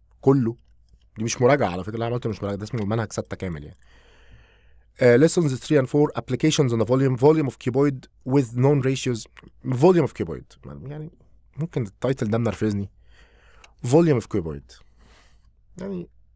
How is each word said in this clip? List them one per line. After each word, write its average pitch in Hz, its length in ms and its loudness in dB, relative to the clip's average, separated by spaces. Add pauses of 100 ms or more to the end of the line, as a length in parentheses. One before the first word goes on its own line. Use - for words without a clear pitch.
(220)
كله. 127 360 2 (600)
دي 107 60 -6
مش 117 180 -6
مراجعة 123 280 4
على 90 140 -8
فكرة، 107 100 -10
اللي 113 120 -6
أنا 120 80 -4
عملته 120 160 -6
مش 104 140 -8
مراجعة، 101 140 -6
ده 101 60 -12
اسمه 107 220 -6
منهج 104 260 -4
ستة - 240 -10
كامل 85 280 -10
يعني. - 140 -20 (1200)
آه، 120 180 8
lessons 156 340 4
three 143 300 0
and 131 60 -4
four, 147 200 2 (140)
applications 135 500 0
on 113 80 0
the 107 60 2
volume, 131 320 2
volume 147 320 4
of - 80 -8
cuboid 135 500 -2 (180)
with 127 300 0
known 139 260 2
ratios, 131 440 -4 (400)
volume 143 420 4
of - 60 -14
cuboid. - 320 -8 (200)
يعني 147 460 -16 (460)
ممكن 147 240 -6
التايتل 120 480 -4
ده 113 80 0
منرفزني. 104 520 -4 (960)
Volume 143 360 4
of - 40 -14 (100)
cuboid. 80 460 -8 (960)
يعني 185 320 -10 (260)